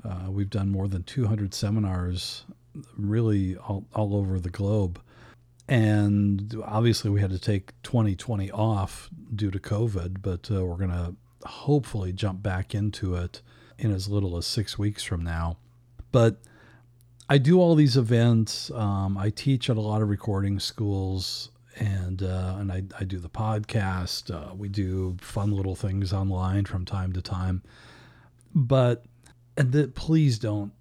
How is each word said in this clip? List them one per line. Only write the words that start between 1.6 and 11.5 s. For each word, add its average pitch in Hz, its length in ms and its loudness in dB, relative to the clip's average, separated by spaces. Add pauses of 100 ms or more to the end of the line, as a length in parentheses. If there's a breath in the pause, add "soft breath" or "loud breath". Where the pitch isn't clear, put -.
really 101 600 2
all, 98 360 -6
all 104 220 0
over 95 240 0
the 87 100 -4
globe. 98 500 0 (680 loud breath)
And 104 960 2
obviously 110 460 2
we 101 120 2
had 95 100 0
to 92 80 -4
take - 440 -2
twenty 107 320 2
twenty 98 340 -4
off 107 600 -2 (240)
due 101 160 0
to 95 100 -4
covid, 98 640 -2
but, 90 300 -4
uh, 95 120 0
we're 87 140 -2
gonna 90 380 -2 (280)
hopefully 117 680 -2